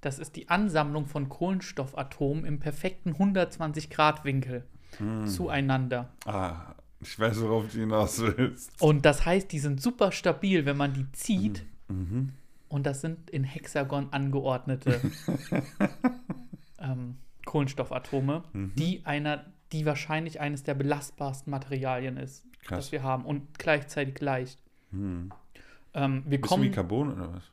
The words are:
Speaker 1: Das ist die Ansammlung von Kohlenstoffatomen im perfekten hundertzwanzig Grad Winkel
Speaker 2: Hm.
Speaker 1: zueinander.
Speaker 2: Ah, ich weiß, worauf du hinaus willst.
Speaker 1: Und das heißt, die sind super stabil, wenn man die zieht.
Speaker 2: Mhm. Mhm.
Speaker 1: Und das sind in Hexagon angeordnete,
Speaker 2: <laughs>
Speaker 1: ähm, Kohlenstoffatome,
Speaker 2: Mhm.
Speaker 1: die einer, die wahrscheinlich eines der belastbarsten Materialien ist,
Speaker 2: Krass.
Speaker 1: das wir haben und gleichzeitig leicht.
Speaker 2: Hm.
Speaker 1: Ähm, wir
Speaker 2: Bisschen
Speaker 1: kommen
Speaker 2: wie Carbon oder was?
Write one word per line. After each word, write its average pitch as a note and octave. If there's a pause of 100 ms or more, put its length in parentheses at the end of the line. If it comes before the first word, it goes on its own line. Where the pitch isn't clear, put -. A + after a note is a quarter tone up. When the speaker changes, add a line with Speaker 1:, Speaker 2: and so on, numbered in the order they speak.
Speaker 1:
Das C#3
ist -
die -
Ansammlung D#3
von C#3+
Kohlenstoffatomen D3
im D3
perfekten D#3
hundertzwanzig E3+
Grad D3+
Winkel C3 (320)
Speaker 2:
Hm. A2
Speaker 1:
zueinander. C3 (140)
Speaker 2:
Ah, F2+ (260)
ich -
weiß, A2
worauf A2
du A2+
hinaus A2
willst. - (120)
Speaker 1:
Und D3+
das C#3+
heißt, F#3+
die D#3
sind C#3+
super G#3+
stabil, F3+
wenn C#3+
man C#3+
die C3+
zieht. G#2 (240)
Speaker 2:
Mhm. F#2+
Mhm. A2+ (360)
Speaker 1:
Und C#3
das C#3
sind E3
in C3+
Hexagon C#3
angeordnete, C3
Speaker 2:
<laughs> -
Speaker 1:
ähm, B2 (280)
Kohlenstoffatome, C3+ (100)
Speaker 2:
Mhm. G2
Speaker 1:
die E3
einer, D3 (280)
die D#3
wahrscheinlich D#3
eines D3
der D3
belastbarsten C#3
Materialien C3
ist, C3 (180)
Speaker 2:
Krass. C3+
Speaker 1:
das -
wir C#3
haben C3
und C#3+
gleichzeitig C#3+
leicht. C3 (280)
Speaker 2:
Hm. F#2+ (640)
Speaker 1:
Ähm, C3+
wir C#3
Speaker 2:
Bisschen -
Speaker 1:
kommen F#3
Speaker 2:
wie C3
Carbon A2
oder F2+
was? F2+